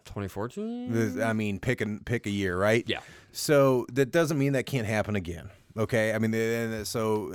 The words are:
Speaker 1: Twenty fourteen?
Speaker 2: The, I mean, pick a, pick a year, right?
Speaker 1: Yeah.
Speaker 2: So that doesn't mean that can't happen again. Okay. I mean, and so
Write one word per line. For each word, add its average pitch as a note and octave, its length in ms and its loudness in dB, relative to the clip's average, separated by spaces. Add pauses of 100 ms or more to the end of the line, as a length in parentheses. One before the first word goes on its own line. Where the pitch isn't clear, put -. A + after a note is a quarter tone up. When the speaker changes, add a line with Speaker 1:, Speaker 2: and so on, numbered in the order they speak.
Speaker 1:
Twenty G2+ 220 -6
fourteen? G#3 640 -8 (240)
Speaker 2:
The, - 100 -2
I A2+ 80 0
mean, G#2 260 -2
pick - 220 -2
a, G#2+ 240 -4
pick A#2 220 -2
a G#2 40 -2
year, G2 240 0
right? G#2+ 320 4
Speaker 1:
Yeah. G2 120 -2 (320)
Speaker 2:
So C3+ 640 4
that C3 180 2
doesn't E3 260 2
mean C#3 160 2
that B2+ 140 0
can't B2 180 -2
happen G#2+ 300 0
again. E2+ 340 -6 (260)
Okay. A2 380 2
I A2 60 0
mean, A2 160 2
and A2+ 500 -2
so G#2+ 500 -2